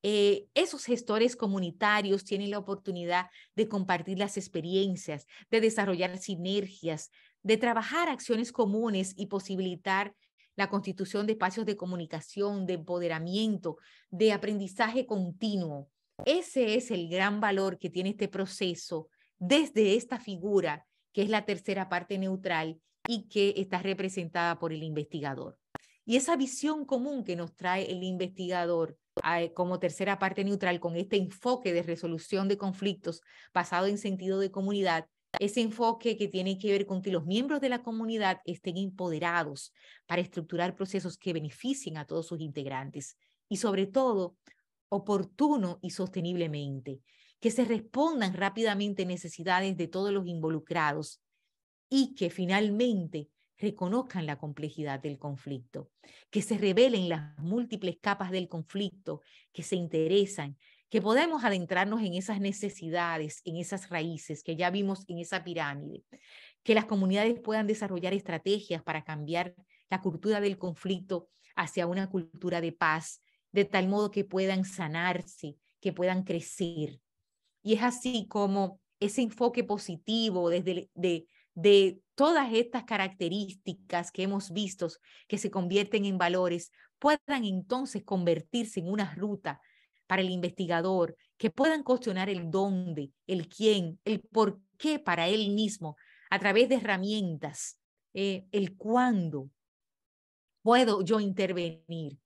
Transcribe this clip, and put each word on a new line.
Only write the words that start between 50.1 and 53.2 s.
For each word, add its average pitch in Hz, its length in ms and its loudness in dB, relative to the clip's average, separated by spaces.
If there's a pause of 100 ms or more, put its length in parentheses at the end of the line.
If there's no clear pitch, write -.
los 190 140 0
involucrados 156 920 -2 (720)
y 269 240 4
que 170 160 -2
finalmente 196 960 0 (300)